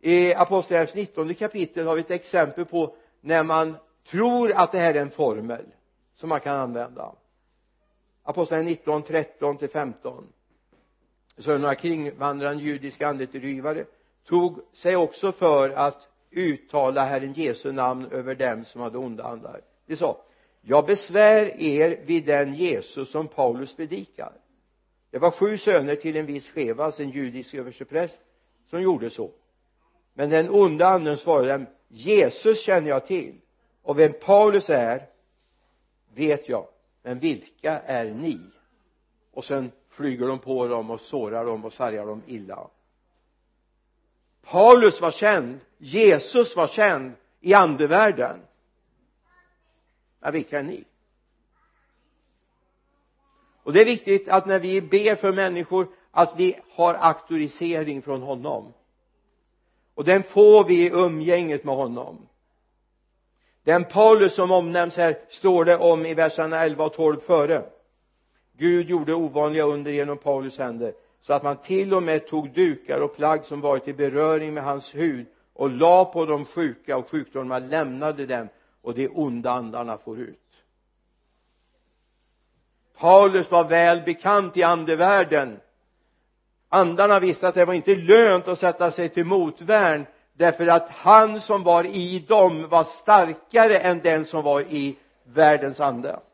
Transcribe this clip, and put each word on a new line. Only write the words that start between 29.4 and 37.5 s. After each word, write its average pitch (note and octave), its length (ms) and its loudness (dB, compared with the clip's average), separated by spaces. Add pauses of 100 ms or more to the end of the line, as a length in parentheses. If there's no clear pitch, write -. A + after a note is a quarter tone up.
Men D3 160 -4
den D#3+ 200 2
onda F3+ 360 4
anden D#3 320 0
svarade C#3+ 300 0
dem, C3+ 180 -4 (220)
Jesus F#3+ 720 0
känner F3 260 0
jag C3+ 180 -4
till, F3+ 340 -8 (420)
och C#3+ 160 -6
vem D3+ 140 6
Paulus G3+ 580 2
är B2+ 360 -2 (1080)
vet D3 340 -2
jag, A2 180 -6 (360)
men B2 160 -10
vilka D3+ 600 -6